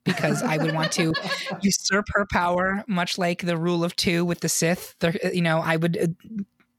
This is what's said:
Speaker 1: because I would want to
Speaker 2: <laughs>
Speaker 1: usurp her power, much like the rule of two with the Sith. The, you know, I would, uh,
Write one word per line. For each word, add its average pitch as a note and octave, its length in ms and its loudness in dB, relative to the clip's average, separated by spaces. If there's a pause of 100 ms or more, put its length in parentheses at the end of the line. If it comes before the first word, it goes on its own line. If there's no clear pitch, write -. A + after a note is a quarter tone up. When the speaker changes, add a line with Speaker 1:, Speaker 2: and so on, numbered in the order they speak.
Speaker 1:
because - 380 0
I D#3 140 0
would D#3+ 180 0
want D#3+ 180 0
to D#3+ 200 2 (260)
Speaker 2:
<laughs> - 240 -8
Speaker 1:
usurp G3 520 0
her G3+ 180 2
power, F#3 560 2
much F3+ 300 0
like F3 260 0
the F3 140 0
rule E3+ 260 0
of F3 100 -4
two E3+ 300 2
with F3 160 -2
the E3 80 -2
Sith. - 500 0
The, E3+ 340 0
you F3+ 100 2
know, D#3+ 180 2
I E3 160 2
would, E3 220 0
uh, - 80 2 (720)